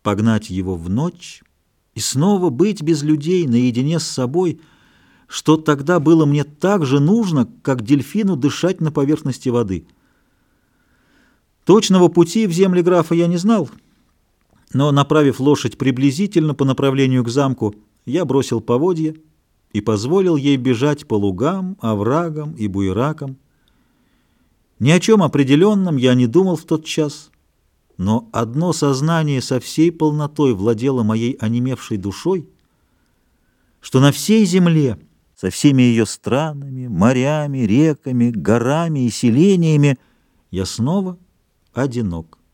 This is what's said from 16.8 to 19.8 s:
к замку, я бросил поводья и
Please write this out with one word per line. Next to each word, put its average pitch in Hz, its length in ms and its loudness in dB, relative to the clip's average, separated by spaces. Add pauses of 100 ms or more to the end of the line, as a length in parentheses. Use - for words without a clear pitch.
к 120 40 -6
замку, 120 460 -2 (300)
я 165 180 -2
бросил 127 380 -2
поводья 156 520 -2 (600)
и 101 80 -2